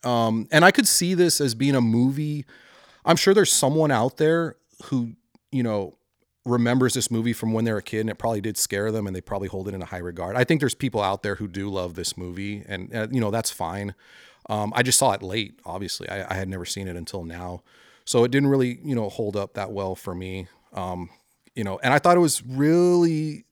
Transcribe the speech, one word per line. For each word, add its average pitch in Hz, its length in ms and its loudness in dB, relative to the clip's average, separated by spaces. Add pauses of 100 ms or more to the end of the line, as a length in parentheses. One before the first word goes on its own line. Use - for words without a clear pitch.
Um, 113 480 0
and 160 120 8
I 190 80 10
could 220 160 2
see 180 260 2
this 175 280 2
as 123 140 0
being 139 200 2
a 127 60 4
movie. 139 640 0 (580)
I'm 165 140 4
sure 190 160 4
there's 202 180 4
someone 147 400 2
out 120 260 2
there 160 380 2 (280)
who, 120 300 -4 (380)
you 131 120 0
know, 101 340 -2 (480)
remembers 120 480 4
this 120 180 -2
movie 113 220 0
from 110 180 -2
when 113 140 0
they're 110 120 0
a 98 40 -4
kid, - 200 -6
and 110 80 -2
it - 80 -8
probably 113 220 -2
did 104 160 -6
scare 101 380 -2
them, 107 140 -2
and 95 80 -6
they 92 60 -6
probably 98 280 -6
hold 95 180 -8
it 98 60 -8
in 92 80 -8
a 85 40 -10
high 92 120 -12
regard. 90 400 -6
I 127 80 4
think 156 160 2
there's 131 120 2
people 117 280 -2
out 98 200 0
there 101 140 -4
who 104 140 -6
do 98 200 -6
love 90 260 -4
this 87 220 -8
movie, 98 480 -8
and, 95 300 -10
uh, 110 160 -4
you 131 80 0
know, 107 100 0
that's 113 220 -4
fine. 101 420 -8 (560)
Um, 107 240 -2
I 123 100 2
just 127 140 2
saw 131 140 4
it 101 100 -2
late, 98 440 -6
obviously. 95 420 -10
I, 98 240 -8
I 92 40 -2
had 95 120 -4
never 95 180 -8
seen 95 220 -8
it 90 80 -8
until 85 300 -10
now. 87 360 -12 (440)
So 120 180 4
it 123 80 2
didn't 139 180 2
really, 127 340 2
you 143 120 -2
know, 107 140 -2
hold 104 260 -4
up 98 200 -4
that 101 160 -6
well 95 240 -6
for 92 200 -10
me. 92 320 -10 (260)
Um, 90 360 -8 (460)
you 113 100 -6
know, 98 180 -6
and 127 100 4
I 147 60 6
thought 175 160 6
it 180 60 6
was 151 220 2
really 156 1080 2